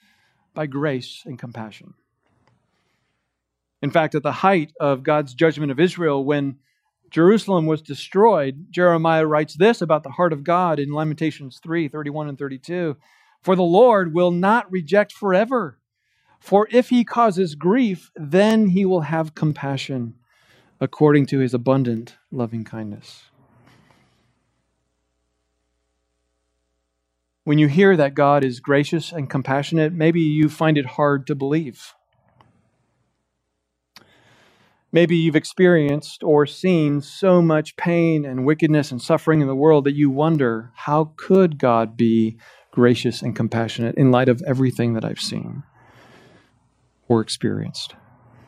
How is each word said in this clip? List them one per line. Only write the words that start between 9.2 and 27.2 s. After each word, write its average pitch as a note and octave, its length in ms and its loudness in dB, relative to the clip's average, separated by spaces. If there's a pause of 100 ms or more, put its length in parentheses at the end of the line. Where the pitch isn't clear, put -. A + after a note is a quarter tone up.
writes D3+ 320 -2
this G#3+ 240 2
about D#3 220 0
the C#3 80 -16
heart F3 240 0
of C#3+ 100 -10
God E3+ 340 0
in C#3+ 140 -4
Lamentations D3+ 680 -6
three E3 260 -4
thirty-one D3 400 -10
and C#3 100 -14
thirty-two. D3 600 -8 (420)
"For F#3 160 0
the F#3 60 2
Lord F#3 500 4
will F3 200 2
not G3 380 0
reject F#3+ 440 -2
forever. G3+ 640 -2 (600)
For G3+ 320 2
if A#3+ 200 2
he A#3+ 140 4
causes F#3+ 500 0
grief, F#3 600 -2
then G3+ 540 2
he F#3+ 160 2
will F#3 160 0
have D#3 340 -4
compassion C3+ 800 -6 (640)
according D3 480 4
to C#3 120 -2
his B2+ 160 -2
abundant B2 640 -2 (120)
loving A#2 340 -6
kindness." G#2 680 -16 (4000)